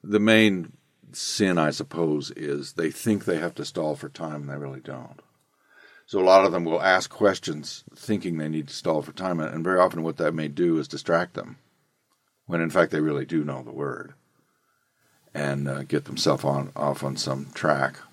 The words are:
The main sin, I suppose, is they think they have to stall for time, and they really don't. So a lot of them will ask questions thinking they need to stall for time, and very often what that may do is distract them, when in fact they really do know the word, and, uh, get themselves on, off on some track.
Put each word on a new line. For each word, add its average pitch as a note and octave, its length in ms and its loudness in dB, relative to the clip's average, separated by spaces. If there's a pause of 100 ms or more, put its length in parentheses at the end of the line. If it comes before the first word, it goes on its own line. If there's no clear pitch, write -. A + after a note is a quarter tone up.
The G#2 160 2
main G#2 540 4 (420)
sin, F#2 440 0
I D2+ 120 4
suppose, D2+ 600 -2
is D2 420 -8
they D#2+ 180 -2
think G2+ 340 -2
they F2+ 120 0
have E2+ 180 -4
to D2+ 100 -8
stall D#2 300 -4
for D2 140 -14
time, D2+ 320 -10
and C#2 80 -12
they C#2 80 -8
really C#2 220 -10
don't. C2+ 420 -16 (880)
So G2 120 0
a F#2 60 4
lot F#2+ 180 10
of F#2+ 80 4
them F2 140 -2
will D#2+ 160 0
ask F#2 280 4
questions F2+ 760 -2 (120)
thinking F2+ 420 -4
they D#2 120 -4
need D#2 180 -4
to - 60 -16
stall D#2 300 0
for D2+ 80 -14
time, F#2 280 -4
and D#2+ 240 -4
very F2+ 160 4
often F2 240 4
what E2 140 -4
that E2 160 0
may D#2 140 -4
do D#2+ 320 2
is C#2+ 80 -6
distract - 480 0
them, - 220 -12 (920)
when E2+ 140 0
in - 100 0
fact F2 200 4
they D#2 80 0
really D2 260 0
do D#2 180 0
know C2+ 200 -6
the A#1+ 80 -16
word, - 420 -8 (1200)
and, C#2 340 -4
uh, C#2 160 -6
get C#2+ 220 -2
themselves C#2 380 0
on, C#2 320 -2
off C#2+ 280 -2
on C#2 120 -4
some C#2 380 -6
track. C#2 460 0 (140)